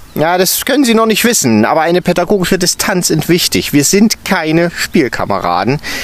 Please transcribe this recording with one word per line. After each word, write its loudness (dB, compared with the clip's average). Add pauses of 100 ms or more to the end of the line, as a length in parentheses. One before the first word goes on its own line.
(140)
Ja, 0
das -2
können 0
Sie 2
noch 4
nicht 0
wissen, 2
aber 2
eine 0
pädagogische 0
Distanz -2
ist -2
wichtig. 0
Wir 2
sind 2
keine 0
Spielkameraden. -2 (240)